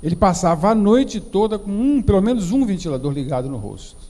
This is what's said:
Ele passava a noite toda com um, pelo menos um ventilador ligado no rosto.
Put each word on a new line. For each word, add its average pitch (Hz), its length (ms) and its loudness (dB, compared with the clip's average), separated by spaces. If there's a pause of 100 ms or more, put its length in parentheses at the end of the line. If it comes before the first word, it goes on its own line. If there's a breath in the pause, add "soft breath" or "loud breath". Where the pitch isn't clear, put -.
Ele 170 140 -2
passava 175 540 2
a 226 40 2
noite 220 460 2
toda 208 360 -2
com 202 140 -8
um, 254 320 0
pelo 202 180 4
menos 208 300 0
um 262 160 2
ventilador 147 460 -4
ligado 135 360 -4
no 139 80 -8
rosto. 104 540 -12